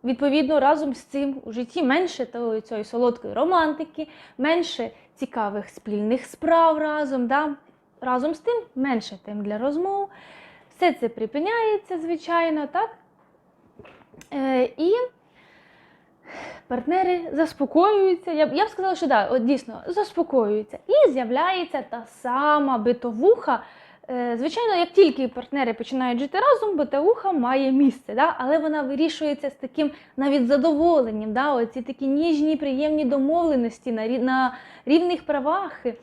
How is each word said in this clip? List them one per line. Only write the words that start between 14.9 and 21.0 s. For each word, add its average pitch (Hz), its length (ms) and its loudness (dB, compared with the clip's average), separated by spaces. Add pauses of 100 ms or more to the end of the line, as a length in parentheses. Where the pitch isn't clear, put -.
партнери 349 540 0 (120)
заспокоюються. 349 1000 2
Я 302 140 4
б, 247 80 -4
я 370 120 2
б 453 40 -8
сказала, 381 260 -2
що 339 120 -4
да, 220 200 4
от 240 180 0
дійсно, 254 420 -2
заспокоюються. 247 920 -2 (100)
І 508 240 6